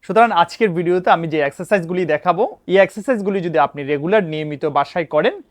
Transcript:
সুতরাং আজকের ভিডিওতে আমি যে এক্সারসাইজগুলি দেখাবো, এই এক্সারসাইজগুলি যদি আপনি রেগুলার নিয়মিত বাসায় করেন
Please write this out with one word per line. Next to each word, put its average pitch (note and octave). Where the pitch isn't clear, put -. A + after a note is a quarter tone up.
সুতরাং A3
আজকের G#3
ভিডিওতে F3+
আমি E3
যে D#3
এক্সারসাইজগুলি F3+
দেখাবো, F3
এই F#3
এক্সারসাইজগুলি G3+
যদি D#3+
আপনি C#3+
রেগুলার F3
নিয়মিত D3+
বাসায় C#3+
করেন F#3+